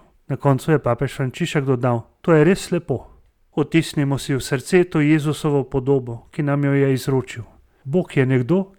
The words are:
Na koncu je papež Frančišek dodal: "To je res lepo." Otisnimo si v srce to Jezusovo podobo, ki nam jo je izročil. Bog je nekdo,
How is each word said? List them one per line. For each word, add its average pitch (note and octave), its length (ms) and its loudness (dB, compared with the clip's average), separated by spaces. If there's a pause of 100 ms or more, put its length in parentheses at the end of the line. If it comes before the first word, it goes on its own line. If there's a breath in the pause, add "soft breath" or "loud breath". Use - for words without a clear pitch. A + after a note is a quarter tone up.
(280)
Na C#3 80 -4
koncu C#3 360 0
je D3 60 4
papež B2 380 -2
Frančišek C3+ 480 -4
dodal: B2 360 0 (200)
"To F3 120 2
je D3+ 120 6
res F#3 260 0
lepo." E3 360 -4 (480)
Otisnimo C#3+ 640 0
si C#3 160 -4
v B2 60 -2
srce F3 440 2
to F3 160 -2
Jezusovo D3 640 0
podobo, B2+ 680 -2
ki D#3+ 120 -6
nam C#3+ 220 0
jo C#3 80 2
je C#3 220 2
izročil. B2+ 480 -4 (420)
Bog - 320 -2
je C3 100 2
nekdo, C3+ 520 0